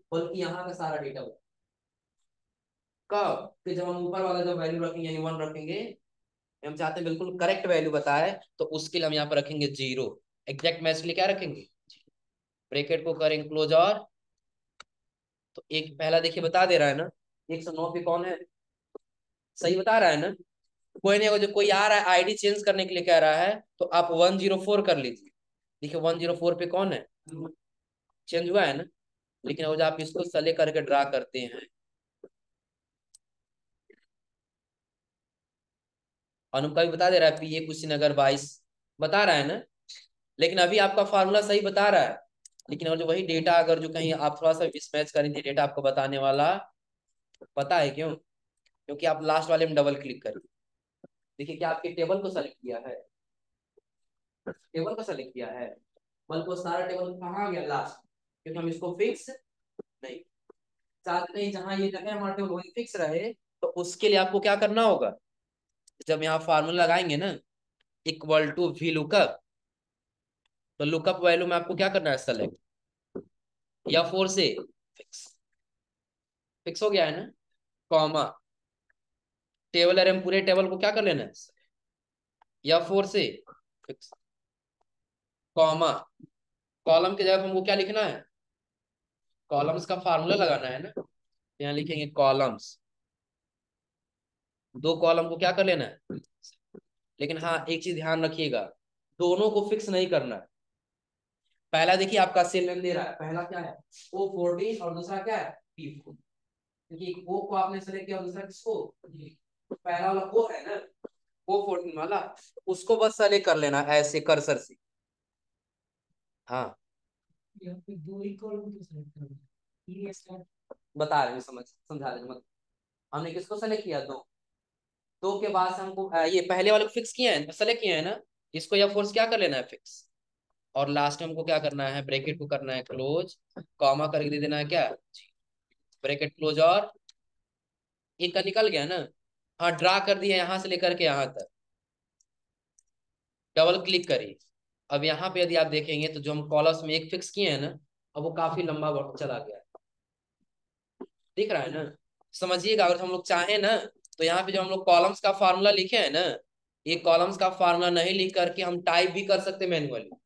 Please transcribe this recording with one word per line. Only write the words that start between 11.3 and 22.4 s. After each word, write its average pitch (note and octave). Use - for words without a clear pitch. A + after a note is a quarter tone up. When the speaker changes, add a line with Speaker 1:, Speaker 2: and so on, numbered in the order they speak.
Speaker 1:
Bracket D3
को E3
करेंगे D3+
क्लोज। D#3
और G3
तो -
एक D#3
पहला D#3+
देखिए E3
बता F3+
दे F3
रहा D3
है C#3
ना, E3
एक D#3+
सौ E3+
नौ E3
पे F3
कौन F3
है, F3+
सही F3
बता A3
रहा F#3
है D3+
ना, F#3
कोई G3+
नहीं, G#3+
अगर G#3
जो G3+
कोई G3+
आ G3
रहा G#3
है F#3
आईडी F#3
change G3+